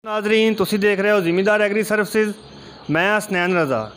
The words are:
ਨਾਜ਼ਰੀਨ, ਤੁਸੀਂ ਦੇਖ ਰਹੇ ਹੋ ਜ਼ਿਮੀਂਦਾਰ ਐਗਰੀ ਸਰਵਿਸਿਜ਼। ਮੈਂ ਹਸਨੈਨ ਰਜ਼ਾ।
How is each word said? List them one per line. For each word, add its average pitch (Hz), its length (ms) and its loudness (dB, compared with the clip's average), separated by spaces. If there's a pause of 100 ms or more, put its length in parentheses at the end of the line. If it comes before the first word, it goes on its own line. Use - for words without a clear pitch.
ਨਾਜ਼ਰੀਨ, 220 480 2
ਤੁਸੀਂ 202 260 0
ਦੇਖ 202 200 2
ਰਹੇ 208 120 2
ਹੋ 208 80 4
ਜ਼ਿਮੀਂਦਾਰ 190 420 2
ਐਗਰੀ 208 220 0
ਸਰਵਿਸਿਜ਼। 214 500 -2 (560)
ਮੈਂ 185 280 2
ਹਸਨੈਨ 185 400 -2
ਰਜ਼ਾ। 120 380 -2